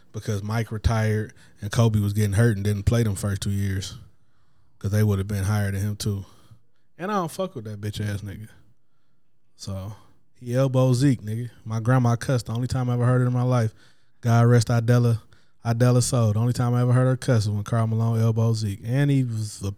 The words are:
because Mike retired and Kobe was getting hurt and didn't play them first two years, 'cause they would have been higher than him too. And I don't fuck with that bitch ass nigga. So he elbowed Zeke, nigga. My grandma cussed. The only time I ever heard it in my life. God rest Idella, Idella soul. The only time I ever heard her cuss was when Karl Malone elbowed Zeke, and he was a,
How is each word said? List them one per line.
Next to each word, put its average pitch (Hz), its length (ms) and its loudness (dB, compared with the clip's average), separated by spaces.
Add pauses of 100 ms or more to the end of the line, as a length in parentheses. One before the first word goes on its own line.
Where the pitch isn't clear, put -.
(120)
because 104 320 -6
Mike 110 280 -4
retired 110 640 0 (280)
and 101 100 -10
Kobe 113 280 4
was 101 140 0
getting 104 200 0
hurt 117 220 4
and 101 100 -4
didn't 101 180 -2
play 117 200 2
them 101 120 -2
first 98 260 -6
two 104 100 -4
years, 98 460 -4 (840)
'cause 95 120 -6
they 107 120 2
would 101 160 2
have 98 80 -4
been 101 160 -4
higher 104 280 -2
than 98 100 -4
him 104 140 -4
too. 101 300 -6 (720)
And 185 140 -8
I 214 40 -2
don't 170 160 -4
fuck 185 240 -8
with 110 100 -10
that 107 140 -12
bitch 107 260 -8
ass 101 160 -6
nigga. 101 260 -14 (1080)
So 98 380 -12 (460)
he 123 160 -6
elbowed 131 400 4
Zeke, 131 260 2
nigga. 113 280 -8 (140)
My 113 160 -4
grandma 120 360 4
cussed. 123 320 -2
The 110 60 -8
only 120 140 -2
time 127 220 -2
I 123 60 0
ever 120 100 2
heard 127 160 4
it 123 60 2
in 123 60 0
my 123 100 0
life. 123 300 2 (480)
God 117 260 4
rest 120 240 4
Idella, 117 500 2 (440)
Idella 123 360 4
soul. 113 320 2
The 110 60 0
only 120 140 0
time 120 200 0
I 123 80 2
ever 123 120 2
heard 127 140 4
her 131 100 2
cuss 113 300 0
was - 80 0
when 101 80 -4
Karl 113 240 0
Malone 113 320 0
elbowed 113 360 2
Zeke, 104 280 -4
and 139 280 0
he 135 120 2
was 110 380 -6
a, 101 160 -4